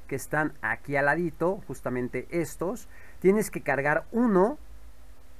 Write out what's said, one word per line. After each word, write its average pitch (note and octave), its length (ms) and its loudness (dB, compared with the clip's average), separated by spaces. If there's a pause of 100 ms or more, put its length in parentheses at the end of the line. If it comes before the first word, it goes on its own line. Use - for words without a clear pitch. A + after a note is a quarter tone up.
que C#3 80 -4
están D3+ 460 0
aquí A#2 340 -2
al C#3 100 2
ladito, E3+ 640 0
justamente B2 600 -2
estos. E3+ 580 -4 (320)
Tienes G3 320 6
que D3 100 -6
cargar C#3+ 500 2
uno, A3+ 460 6 (840)